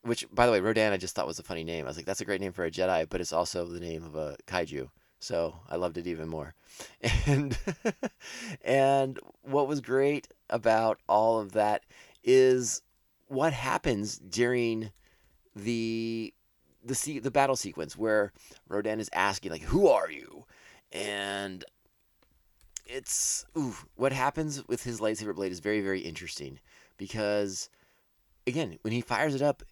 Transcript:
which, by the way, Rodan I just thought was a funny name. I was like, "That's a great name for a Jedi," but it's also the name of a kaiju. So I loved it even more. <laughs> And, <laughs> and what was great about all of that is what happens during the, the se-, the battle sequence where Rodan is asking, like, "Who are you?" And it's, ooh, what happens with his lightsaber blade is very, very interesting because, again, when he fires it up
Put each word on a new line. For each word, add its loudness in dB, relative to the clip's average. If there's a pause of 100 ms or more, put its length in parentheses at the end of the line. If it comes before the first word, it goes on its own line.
which, -4
by 6
the 6
way, 6
Rodan 4
I 0
just -6
thought -2
was -6
a -14
funny -8
name. -6
I -8
was -8
like, -10
"That's -4
a -6
great -2
name -6
for -4
a -2
Jedi," 0
but -4
it's -6
also -2
the -10
name -8
of -16
a -6 (100)
kaiju. -4 (320)
So -4 (160)
I -4
loved -4
it -8
even -6
more. -10
<laughs> -20 (640)
And, 2 (540)
<laughs> -14
and 4 (220)
what 2
was -2
great 2 (240)
about 4
all 6
of -4
that 2 (400)
is 6 (460)
what 0
happens -2
during 0 (640)
the, -4 (500)
the -4
se-, -4
the -4
battle 4
sequence -8
where 2 (360)
Rodan -2
is -6
asking, 0
like, -8
"Who 4
are 6
you?" -16 (460)
And -6 (1200)
it's, -4 (100)
ooh, -2 (200)
what 2
happens -2
with -4
his -6
lightsaber -2
blade -4
is -10
very, 0
very -2
interesting -10 (380)
because, -2 (760)
again, -4
when -2
he 0
fires 0
it 0
up 0